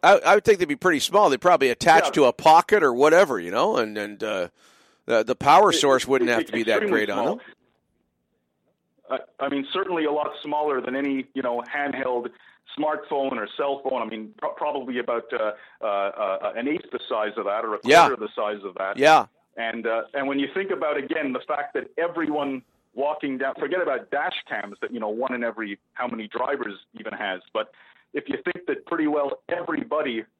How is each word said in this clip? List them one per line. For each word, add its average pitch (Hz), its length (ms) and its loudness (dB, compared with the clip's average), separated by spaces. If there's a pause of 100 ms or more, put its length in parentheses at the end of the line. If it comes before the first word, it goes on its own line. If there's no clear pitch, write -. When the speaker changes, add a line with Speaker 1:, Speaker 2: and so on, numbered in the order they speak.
Speaker 1:
I, 185 140 8
I 175 180 4
would 208 80 2
think 202 160 4
they'd 175 80 0
be 143 80 -2
pretty 165 240 2
small. 190 300 4
They'd 135 120 0
probably 156 280 4
attach 160 360 4
Speaker 2:
Yeah. 143 60 -2
Speaker 1:
to 147 140 6
a 120 80 4
pocket 170 500 6
or 131 100 4
whatever, 147 460 6
you 87 100 -8
know, 139 280 0
and, 107 200 -2
and, 101 260 -8
uh, 95 260 -4 (560)
the, 113 180 2
the 117 120 -2
power 170 360 6
Speaker 2:
It, - 40 0
Speaker 1:
source 135 300 4
wouldn't 127 240 2
Speaker 2:
it, 120 40 2
Speaker 1:
have 113 120 0
to - 60 -12
be 113 120 -2
that 107 200 2
Speaker 2:
extremely 190 140 0
Speaker 1:
great 107 120 -2
on 101 140 -2
Speaker 2:
small. 180 140 -2
Speaker 1:
them. - 80 -20 (1900)
Speaker 2:
I, 139 60 -4
I 139 40 -2
mean, 139 240 -4
certainly 180 320 -2
a 147 60 0
lot 147 200 -2 (120)
smaller 147 380 -2
than 123 140 -6
any, 139 380 -4
you 135 80 -4
know, 120 220 -2 (100)
handheld 131 560 -4 (480)
smartphone 147 600 -2
or 104 100 -6 (100)
cell 139 260 -4
phone. 127 180 -4
I 113 40 -4
mean, 110 320 -12
pro-, - 160 -6
probably 131 460 -6
about, 117 340 -4
uh, 107 200 -2 (280)
uh, - 40 -6
uh, 98 720 -2
an 117 120 -6
eighth - 240 -6
the - 80 -6 (100)
size 107 280 -2
of 104 80 -6
that 104 180 -2
or 110 120 -4
a 101 80 -6
Speaker 1:
Yeah. 151 240 8
Speaker 2:
quarter 131 100 -2
the 107 180 -8
size 104 280 -6
of 92 120 -12
that. 95 220 -4
Speaker 1:
Yeah. 143 300 6 (280)
Speaker 2:
And, 113 320 -6
uh, 113 160 -2 (100)
and 139 140 -4
when 139 120 -2
you 143 140 -2
think 190 180 -4
about, 151 260 -4
again, 143 340 -4
the 127 160 -6
fact 143 280 -6
that 127 220 -6
everyone 151 640 -4 (340)
walking 139 420 -4
down, 135 180 -4
forget 170 260 -2
about 135 280 -4
dash 156 260 -4 (120)
cams 101 340 -10
that, 107 100 -6
you 120 80 -8
know, 107 100 -4
one 123 240 -4
in 120 100 -6
every 110 360 -6 (140)
how 127 140 -6
many 113 200 -8
drivers 120 480 -6 (240)
even 107 140 -10
has, 95 280 -6 (120)
but 107 180 -4 (420)
if 143 160 -8
you 139 140 -4
think 180 240 -8
that - 180 -6
pretty 160 220 -2
well 143 420 -2
everybody 151 760 -4 (160)